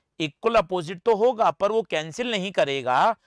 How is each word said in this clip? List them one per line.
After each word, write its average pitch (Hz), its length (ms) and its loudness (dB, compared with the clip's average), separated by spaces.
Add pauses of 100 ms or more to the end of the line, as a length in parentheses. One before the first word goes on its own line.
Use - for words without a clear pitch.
(200)
इक्वल 165 340 -2
अपोजिट 180 480 -2
तो 233 120 2
होगा, 214 360 2
पर 196 220 0
वो 220 100 0
कैंसिल 165 480 -4
नहीं 196 220 -4
करेगा, 139 640 0 (100)